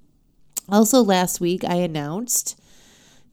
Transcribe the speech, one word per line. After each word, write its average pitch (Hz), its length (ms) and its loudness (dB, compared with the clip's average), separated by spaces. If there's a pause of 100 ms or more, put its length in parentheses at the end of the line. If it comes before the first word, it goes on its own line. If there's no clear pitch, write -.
(680)
Also, 220 340 4
last 185 380 0
week, 175 240 -2
I 180 100 -2
announced 170 840 -4 (760)